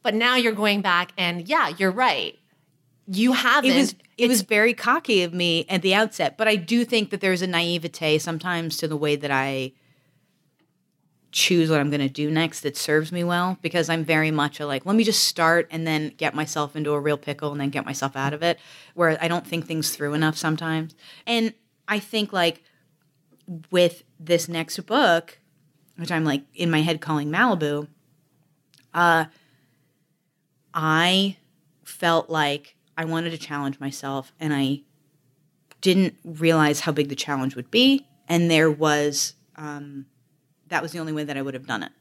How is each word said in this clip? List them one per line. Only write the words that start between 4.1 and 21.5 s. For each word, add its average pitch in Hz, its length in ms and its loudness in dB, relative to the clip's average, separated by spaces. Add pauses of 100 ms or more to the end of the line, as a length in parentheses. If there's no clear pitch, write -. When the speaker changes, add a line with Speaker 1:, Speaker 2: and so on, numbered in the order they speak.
Speaker 2:
it 240 120 2
was 240 120 4
Speaker 1:
It's 190 80 -12
Speaker 2:
very 220 240 4
cocky 240 500 2
of 170 120 -4
me 170 340 0
at 185 140 0
the 190 120 2
outset, 214 440 0
but 220 100 0
I 214 80 4
do 220 280 0
think 220 260 0
that 196 100 -6
there's 185 220 0
a 190 60 -2
naivete 170 680 0
sometimes 165 600 -4
to 165 100 -4
the 151 80 -4
way 147 200 0
that 143 160 -6
I 135 400 -2 (1600)
choose 165 360 2
what 156 120 2
I'm 143 100 0
gonna 139 180 0
do 147 220 -4
next 160 300 -2
that 147 160 -6
serves 156 360 0
me 175 120 -4
well, 180 360 -2
because 165 300 -2
I'm 165 140 0
very 156 260 2
much 147 300 -2
a, 147 60 -6
like, 139 200 -6
let 202 100 2
me 226 80 4
just 214 200 2
start 165 460 2
and 160 160 -6
then 156 300 -2
get 156 180 -2
myself 151 400 -4
into 147 180 -2
a 147 80 0
real 147 180 0
pickle 147 340 -6
and 143 80 -8
then 139 100 -2
get 143 140 -6
myself 139 320 -6
out 139 160 -2
of 151 100 -6
it, 170 160 0 (360)
where 165 260 2
I 165 80 0
don't 170 180 -2
think 165 200 -6
things 156 280 -4
through 147 200 -4
enough 156 240 2
sometimes. 160 560 -4 (320)
And 226 260 0 (340)